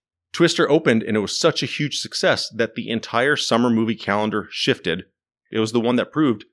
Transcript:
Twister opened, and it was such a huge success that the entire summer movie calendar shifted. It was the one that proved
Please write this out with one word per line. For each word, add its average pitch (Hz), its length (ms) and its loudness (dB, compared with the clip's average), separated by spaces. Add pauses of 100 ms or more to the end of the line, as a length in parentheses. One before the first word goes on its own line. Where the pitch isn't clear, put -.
(380)
Twister 170 320 4
opened, 143 320 4
and 107 160 -2
it 104 40 0
was 98 140 -4
such - 280 0
a - 20 -4
huge 143 320 -6
success - 520 -2
that 110 260 -4
the 113 160 -8
entire 117 440 0
summer 120 360 2
movie 113 240 0
calendar 104 560 -2
shifted. 92 540 -2 (460)
It 107 60 -6
was 110 140 0
the 120 80 2
one 120 160 2
that 117 160 0
proved 135 420 0